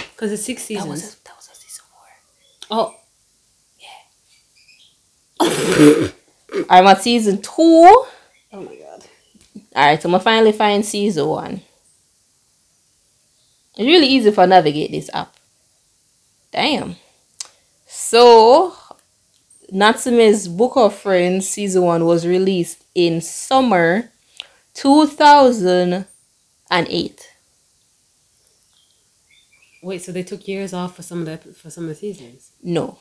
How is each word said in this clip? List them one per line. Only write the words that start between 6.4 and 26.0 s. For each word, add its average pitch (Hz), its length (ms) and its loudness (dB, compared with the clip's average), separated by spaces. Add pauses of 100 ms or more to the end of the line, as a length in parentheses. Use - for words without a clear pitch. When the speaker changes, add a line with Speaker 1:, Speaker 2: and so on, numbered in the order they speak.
Speaker 2:
Yeah. 175 80 -6
<coughs> - 40 -18
I'm 185 160 6
at 190 160 4
season 220 400 -2
two. - 100 -16
Speaker 1:
Oh 330 540 6 (460)
my 196 100 -20 (140)
God. - 280 -20 (680)
Speaker 2:
All 139 120 0
right, 151 140 2
so 175 120 -4
I'm 185 80 2
finally 220 320 2
find 208 340 -2
season 202 420 -4
one. 165 320 -10 (2250)
It's 214 100 -6
really 311 200 4
easy 254 240 2
for 208 160 2
navigate 160 440 0
this 156 220 -12
app. - 220 -12 (1160)
Damn. 196 460 -6 (920)
So, 240 840 4 (960)
Natsume's 214 800 0
Book 214 280 -4
of 233 180 0
Friends 185 540 -2
season 190 340 -4
one 170 220 0
was 170 220 0
released 185 580 -4 (100)
in 170 260 -2
summer 208 880 -2 (640)
two 294 320 0
thousand 214 1000 2 (640)